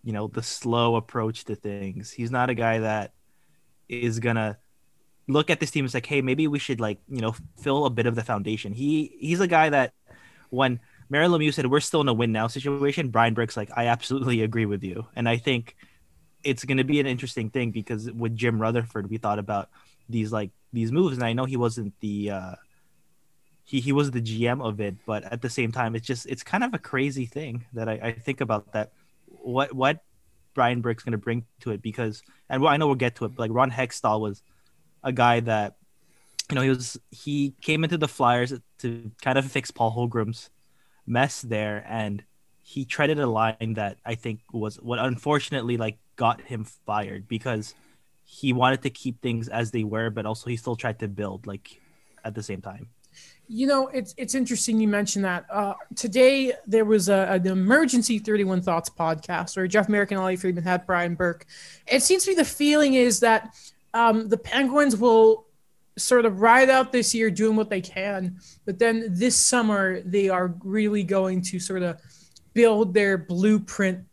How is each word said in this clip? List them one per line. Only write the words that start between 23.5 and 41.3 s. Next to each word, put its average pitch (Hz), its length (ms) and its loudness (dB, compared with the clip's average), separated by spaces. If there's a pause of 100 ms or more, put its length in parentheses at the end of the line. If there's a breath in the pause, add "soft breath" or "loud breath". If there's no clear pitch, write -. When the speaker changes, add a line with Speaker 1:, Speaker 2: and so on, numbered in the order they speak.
Speaker 1:
he, 139 180 -4
he 135 120 -2
was 143 180 2
the 123 100 -2
G 113 260 -2
M 127 140 0
of 110 180 -6
it, 101 160 -6 (120)
but 107 180 -4
at 117 160 -10
the 127 80 -6
same 117 240 -2
time, 113 220 -2
it's 113 120 -8
just, 123 200 -6
it's 127 160 -10
kind 208 200 -2
of 240 120 -4
a - 40 -4
crazy 135 460 -4
thing 120 480 -10
that 113 160 -6
I, 113 60 -4
I 117 180 -6
think 131 300 -6
about 107 300 -4
that, 107 200 -4 (340)
what, 127 460 -4
what 135 320 0 (480)
Brian 123 300 2
Burke's 117 200 -2
gonna 117 140 -4
bring 117 300 -4 (140)
to 123 100 -8
it 104 100 -6
because, 110 420 -6 (280 soft breath)
and 131 100 0
well, 151 100 6
I 143 60 4
know 156 120 2
we'll 139 80 2
get 123 200 -2
to - 80 -6
it, 107 60 -4
but, - 100 -10
like, 113 100 -2
Ron 127 200 2
Hextall 117 500 -2
was 104 220 -8 (600)
a 131 100 -4
guy 120 280 4
that, 110 360 -2 (720)
you 143 60 -2
know, 127 60 0
he 135 60 2
was, 127 300 -2 (120)
he 143 520 -4
came 156 220 0
into 165 120 0
the 151 120 0
Flyers 123 440 2 (280)
to 117 300 -6 (120)
kind 135 160 2
of 135 120 -2
fix - 200 -6
Paul 113 260 -2
Holmgren's 117 540 -2 (560)
mess 123 340 0